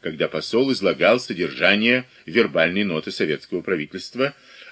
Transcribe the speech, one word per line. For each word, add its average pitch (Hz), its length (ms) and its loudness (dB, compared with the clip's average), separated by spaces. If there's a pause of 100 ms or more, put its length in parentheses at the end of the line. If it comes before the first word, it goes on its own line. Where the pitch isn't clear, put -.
когда 80 260 -4
посол 120 460 0
излагал 95 480 2
содержание 98 840 0 (200)
вербальной 87 580 2
ноты 92 300 -4
советского 82 480 -4
правительства 95 720 -4 (380)